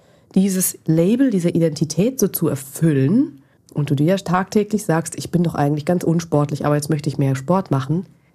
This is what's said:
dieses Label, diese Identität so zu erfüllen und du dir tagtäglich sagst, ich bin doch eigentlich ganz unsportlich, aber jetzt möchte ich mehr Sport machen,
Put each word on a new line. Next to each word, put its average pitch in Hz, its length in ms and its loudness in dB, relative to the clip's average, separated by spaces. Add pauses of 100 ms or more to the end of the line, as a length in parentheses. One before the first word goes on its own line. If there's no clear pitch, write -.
(340)
dieses 190 520 0
Label, 202 440 2
diese 175 200 0
Identität 165 680 0
so 196 100 2
zu 175 200 -2
erfüllen 160 960 0 (320)
und 147 160 -2
du 147 40 2
dir 156 220 2
tagtäglich 196 680 -2
sagst, 160 340 -2
ich - 120 -10
bin 170 120 2
doch 170 140 -2
eigentlich 147 280 0
ganz 180 200 0
unsportlich, 151 600 0
aber 147 120 2
jetzt 147 140 -4
möchte 151 180 -2
ich 131 100 -2
mehr 135 180 0
Sport 180 340 -2
machen, 151 360 -2 (280)